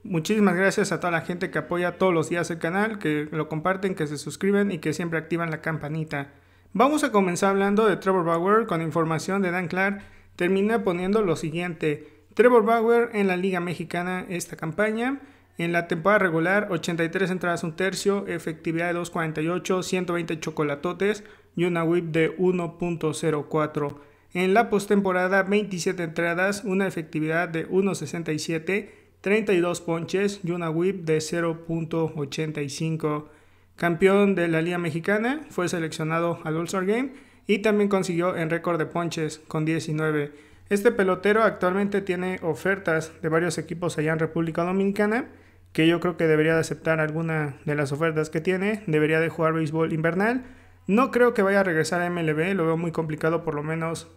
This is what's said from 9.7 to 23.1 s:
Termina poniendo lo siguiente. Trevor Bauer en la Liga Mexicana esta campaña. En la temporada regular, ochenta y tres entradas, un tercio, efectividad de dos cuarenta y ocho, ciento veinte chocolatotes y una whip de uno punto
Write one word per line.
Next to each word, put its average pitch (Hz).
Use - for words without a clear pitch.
Termina 196
poniendo 190
lo 165
siguiente. 160
Trevor 240
Bauer 233
en 202
la 185
Liga 185
Mexicana 175
esta 175
campaña. 220
En 170
la 170
temporada 185
regular, 185
ochenta 170
y 165
tres 180
entradas, 175
un 160
tercio, 190
efectividad 165
de 175
dos 170
cuarenta 160
y 156
ocho, 180
ciento 180
veinte 170
chocolatotes 170
y 170
una 170
whip 170
de 160
uno 180
punto 165